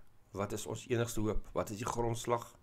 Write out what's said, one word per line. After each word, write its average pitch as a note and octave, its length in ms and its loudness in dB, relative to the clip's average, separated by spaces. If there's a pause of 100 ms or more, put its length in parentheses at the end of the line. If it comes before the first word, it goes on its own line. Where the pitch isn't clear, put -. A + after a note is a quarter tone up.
(320)
Wat G2+ 200 -2
is G#2+ 140 -4
ons - 220 -6
enigste A#2 320 2
hoop? G#2+ 320 2
Wat - 180 0
is G#2 80 -6
die - 140 -2
grondslag A#2 720 0